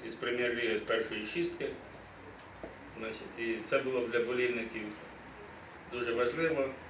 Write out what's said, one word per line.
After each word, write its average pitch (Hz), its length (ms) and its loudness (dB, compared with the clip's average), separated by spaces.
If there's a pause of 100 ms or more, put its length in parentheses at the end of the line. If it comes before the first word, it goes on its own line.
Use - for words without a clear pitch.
із 113 80 -4
Прем'єр-ліги 120 640 2
з - 40 0
першої 113 440 2
шістки. 170 420 0 (1300)
Значить, 110 400 -6
і 113 260 2
це 135 140 4
було 127 220 2
б 113 100 0
для 120 100 6
болільників 117 600 2 (1080)
дуже 120 200 0
важливо, 139 580 4 (180)